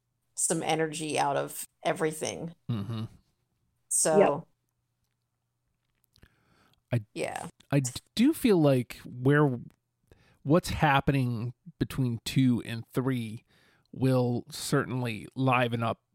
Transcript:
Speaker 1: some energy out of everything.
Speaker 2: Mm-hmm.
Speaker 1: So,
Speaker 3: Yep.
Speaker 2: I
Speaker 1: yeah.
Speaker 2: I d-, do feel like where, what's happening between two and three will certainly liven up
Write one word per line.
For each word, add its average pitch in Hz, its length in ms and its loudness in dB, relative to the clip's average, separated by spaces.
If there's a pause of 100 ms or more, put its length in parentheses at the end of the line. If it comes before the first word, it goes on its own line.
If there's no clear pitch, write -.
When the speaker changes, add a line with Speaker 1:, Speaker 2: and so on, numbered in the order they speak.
(360)
Speaker 1:
some - 280 -2
energy 156 560 -2
out 143 180 0
of 147 260 -8 (220)
everything. 156 680 -4 (180)
Speaker 2:
Mm-hmm. 110 320 -6 (840)
Speaker 1:
So, - 300 2 (2750)
Speaker 3:
Yep. 117 100 0
Speaker 2:
I 104 120 -16
Speaker 1:
yeah. - 340 -6 (240)
Speaker 2:
I 143 100 2
d-, 127 100 -6 (240)
do 269 180 4
feel 214 280 4
like 135 440 2
where, 131 540 2 (840)
what's 156 260 2
happening 131 840 2 (260)
between 123 460 -2
two 127 400 2
and 113 180 -10 (100)
three 120 500 -4 (480)
will 123 580 0
certainly 123 840 -4
liven 123 480 0
up 110 160 -4 (160)